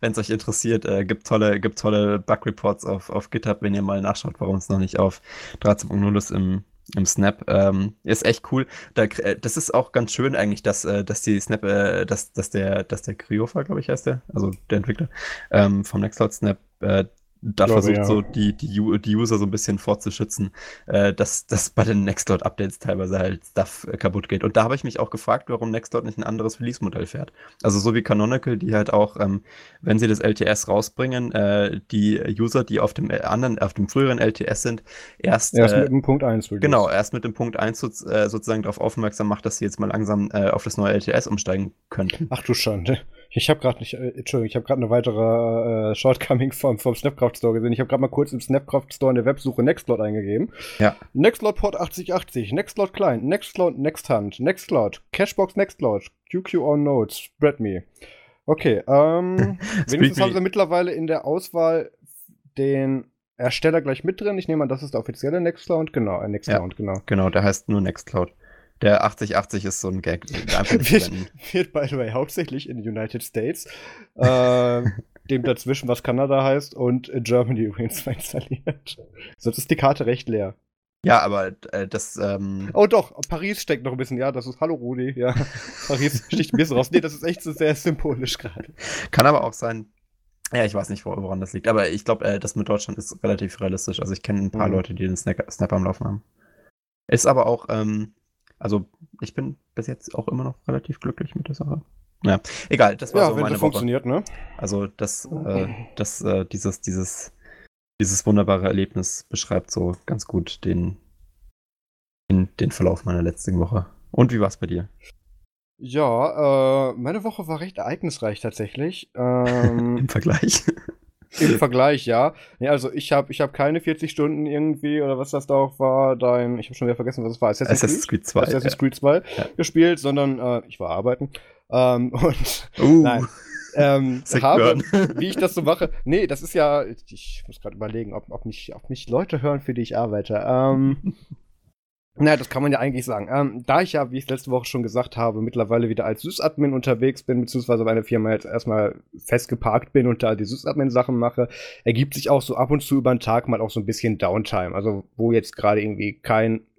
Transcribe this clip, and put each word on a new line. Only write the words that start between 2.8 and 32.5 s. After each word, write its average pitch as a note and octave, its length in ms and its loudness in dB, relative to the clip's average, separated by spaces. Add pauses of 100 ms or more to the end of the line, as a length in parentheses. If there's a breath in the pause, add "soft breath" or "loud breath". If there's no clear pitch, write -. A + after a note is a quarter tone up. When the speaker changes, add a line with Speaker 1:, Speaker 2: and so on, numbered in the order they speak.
Speaker 1:
auf, G2 260 -6
auf - 200 -6
GitHub, A2 320 -2
wenn G2+ 120 0
ihr G2+ 80 -2
mal G2 180 -2
nachschaut, G2 400 -4
warum F#2+ 160 0
es F#2+ 120 -6
noch G2 100 2
nicht F#2 200 0
auf F#2+ 220 2 (400 loud breath)
dreizehn G2+ 280 2
Punkt G2+ 160 0
null G#2 120 2
ist G2+ 140 -2
im, F#2+ 340 0 (320)
im F#2+ 100 2
Snap. G2+ 420 2
Ähm, G2 540 2
ist G#2+ 240 0
echt - 260 0
cool. C3 140 0 (280 loud breath)
Da G#2+ 120 2
kr-, - 180 -8
äh, G2 140 0
das - 180 -4
ist - 160 -4
auch B2+ 200 0
ganz A#2+ 200 0
schön C3+ 240 0
eigentlich, G#2 260 0
dass, G#2 220 -2
äh, G2+ 200 0
dass F#2+ 180 -6
die G#2 180 2
Snap, G#2+ 240 -4
äh, G2 400 2
dass, - 280 -6
dass - 180 -6
der, G2 340 0
dass - 180 -8
der G#2 120 -8
Kriofa, A2 480 -4
glaub D3+ 160 -4
ich, C#3 100 -8
heißt - 180 -2
der, B2+ 160 -2 (100)
also G2 180 -2 (200)
der G#2 80 2
Entwickler, A2+ 300 -2 (420 loud breath)
ähm, G2+ 340 4
vom - 160 -2
Nextcloud G#2+ 320 0
Snap, G2+ 260 -2 (220)
äh, G2 240 2 (420)
da A2+ 180 2
Speaker 2:
Ich A2+ 80 4
glaube, G#2+ 100 6
Speaker 1:
versucht, G#2 160 4
Speaker 2:
ja. G2+ 60 2
Speaker 1:
so G#2 180 2
die, G#2 340 0
die G2+ 240 -4
U-, G#2+ 160 2
die G#2 200 0
User A2 200 2
so G#2 80 2
ein G2 60 0
bisschen G#2 260 -2
vorzuschützen, G2+ 760 -2 (360 loud breath)
äh, G2+ 260 2
dass, - 320 -2
dass - 240 -2
bei - 160 2
den G2+ 200 2
Nextcloud-Updates F#2+ 760 -2
teilweise F#2+ 400 -2
halt F#2+ 260 -2
Stuff, - 480 -4
äh, - 60 -6
kaputt F#2+ 320 -2
geht. F#2+ 140 -2
Und G#2 120 2
da A2 80 6
hab A#2+ 80 0
ich C#3 100 -4
mich A#2 160 -8
auch - 120 -2
gefragt, - 400 -2
warum A#2 200 -4
Nextcloud A2+ 360 -4
nicht A2 100 -10
ein A2 80 -8
anderes A2 340 -4
Release-Modell A#2+ 460 -4
fährt. - 300 -12 (280 loud breath)
Also G2+ 180 4
so A2+ 140 2
wie B2 60 4
Canonical, A#2 560 0
die G2+ 180 -2
halt G#2 200 2
auch, G#2 260 2
ähm, G2 220 0 (400 loud breath)
wenn A2 160 2
sie A2+ 100 2
das G#2+ 120 2
L G#2+ 120 2
T - 140 0
S - 220 0
rausbringen, B2 640 -2
äh, G2+ 580 0
die G#2 280 2 (220)
User, A#2 240 2